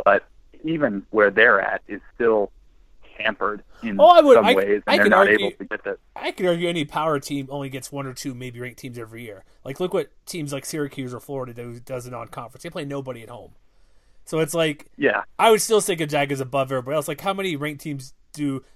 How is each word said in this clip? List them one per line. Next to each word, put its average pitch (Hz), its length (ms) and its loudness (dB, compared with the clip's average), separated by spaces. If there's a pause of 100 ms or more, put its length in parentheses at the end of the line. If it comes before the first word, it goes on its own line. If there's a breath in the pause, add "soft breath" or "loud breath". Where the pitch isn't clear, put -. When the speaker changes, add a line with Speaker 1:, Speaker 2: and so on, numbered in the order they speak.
Speaker 1:
but 101 200 4 (380)
even 147 480 -2
where 104 220 4
they're 110 280 6
at 95 280 -6
is 101 120 -12 (140)
still 110 380 0 (680)
hampered 104 460 -4 (180)
in 113 160 -6
Speaker 2:
Oh, 294 80 8
I 349 140 10
would, 277 160 8
Speaker 1:
some 214 100 6
Speaker 2:
I, 247 80 4
Speaker 1:
ways, 202 320 2
and 277 80 2
Speaker 2:
I - 20 4
Speaker 1:
they're - 80 6
Speaker 2:
could - 60 4
Speaker 1:
not - 180 6
Speaker 2:
argue, 104 180 4
Speaker 1:
able - 100 -6
to - 80 -12
get - 200 -10
that. 101 140 -8 (160)
Speaker 2:
I 320 160 -6
could 190 160 -4
argue 175 220 0
any 170 160 -2
power 156 340 -2
team 139 320 -8
only 139 180 -8
gets 131 220 -12
one 139 160 -10
or 127 80 -12
two 139 180 -10
maybe 123 280 -14
ranked 123 180 -12
teams 123 200 -14
every 113 260 -14
year. 101 180 -16 (220)
Like, 139 160 -10
look 180 120 -4
what 180 180 -4 (160)
teams 147 260 -10
like 135 120 -10
Syracuse 139 480 -8
or 120 60 -12
Florida 127 340 -10
do, 120 280 -14
does 123 260 -12
in 123 60 -14
non-conference. 117 500 -16
They 170 80 -12
play 160 140 -10
nobody 131 400 -10
at - 40 -20
home. 110 240 -18 (720)
So 160 140 -4
it's 160 160 -2
like, 160 420 -2
Speaker 1:
Yeah. 127 280 0 (140)
Speaker 2:
I 220 120 6
would 220 100 6
still 214 200 2
say 190 160 -2
Gonzaga's 143 440 -2
above 135 300 -2
everybody 131 240 -4
else. 156 140 -2
Like, 147 120 -8
how 196 140 -4
many 190 220 -4
ranked 147 260 -8
teams 139 320 -10 (180)
do, 143 320 -6 (120)